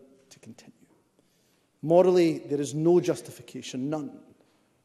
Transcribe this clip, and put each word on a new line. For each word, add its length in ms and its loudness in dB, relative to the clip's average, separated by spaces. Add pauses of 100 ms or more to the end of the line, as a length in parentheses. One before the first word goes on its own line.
(300)
to 100 -20
continue. 340 -20 (1080)
Morally, 580 4
there 200 -6
is 140 -6
no 260 2
justification, 880 -8
none, 300 -8 (640)